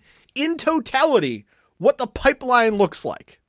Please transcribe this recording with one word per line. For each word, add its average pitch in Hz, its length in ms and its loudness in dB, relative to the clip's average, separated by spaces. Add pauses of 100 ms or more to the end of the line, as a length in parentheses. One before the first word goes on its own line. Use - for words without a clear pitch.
(360)
in 320 220 -2
totality, 240 880 0 (320)
what 220 200 2
the 247 100 -4
pipeline 247 680 0
looks 202 300 0
like. - 440 -12